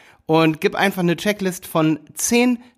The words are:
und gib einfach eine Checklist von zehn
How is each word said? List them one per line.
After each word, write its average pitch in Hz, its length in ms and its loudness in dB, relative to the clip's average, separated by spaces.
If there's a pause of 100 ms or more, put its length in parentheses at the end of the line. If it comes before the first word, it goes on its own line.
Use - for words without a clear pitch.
(260)
und 160 340 2
gib - 140 0
einfach 190 280 -2
eine 175 120 2
Checklist 190 500 -4
von 160 360 0 (140)
zehn 240 440 0 (200)